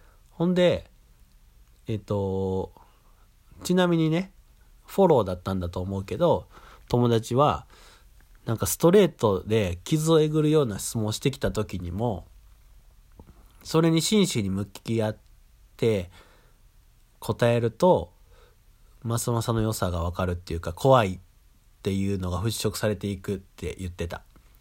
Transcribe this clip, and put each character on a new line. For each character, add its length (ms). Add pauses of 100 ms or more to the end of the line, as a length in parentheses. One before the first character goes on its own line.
(320)
ほ 160
ん 60
で、 360 (1000)
え 80
っ 40
と、 720 (920)
ち 120
な 120
み 100
に 120
ね、 220 (540)
フ 180
ォ 40
ロ 140
ー 40
だ 80
っ 80
た 120
ん 60
だ 100
と 120
思 160
う 60
け 140
ど、 300 (400)
友 220
達 260
は、 320 (800)
な 100
ん 20
か 80
ス 120
ト 120
レ 140
ー 40
ト 360
で 400
傷 300
を 60
え 100
ぐ 120
る 80
よ 140
う 20
な 140
質 180
問 100
を 40
し 80
て 100
き 80
た 140
時 280
に 120
も、 340 (1400)
そ 180
れ 100
に 100
真 220
摯 180
に 80
向 160
き 380
合 80
っ 60 (600)
て 320 (1080)
答 340
え 60
る 100
と、 420 (920)
ま 160
さ 120
ま 120
さ 100
の 80
良 120
さ 180
が 100
わ 100
か 140
る 60
っ 40
て 180
い 40
う 20
か、 140
怖 320
い 100
っ 40 (640)
て 80
い 220
う 40
の 140
が 100
払 280
拭 80
さ 100
れ 80
て 120
い 120
く 160
っ 20
て 420
言 100
っ 20
て 160
た。 160 (380)